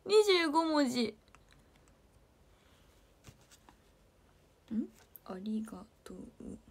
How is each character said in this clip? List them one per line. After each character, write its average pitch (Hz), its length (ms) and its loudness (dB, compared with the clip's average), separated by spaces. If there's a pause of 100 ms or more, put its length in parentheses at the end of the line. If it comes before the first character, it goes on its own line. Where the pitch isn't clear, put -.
二 415 200 6
十 349 240 4
五 320 160 2
文 302 240 2
字。 240 280 -2 (3500)
ん？ 254 140 -4 (360)
あ 190 140 -12
り 214 240 -6
が 196 220 -14 (200)
と - 100 -16
う - 20 -14 (540)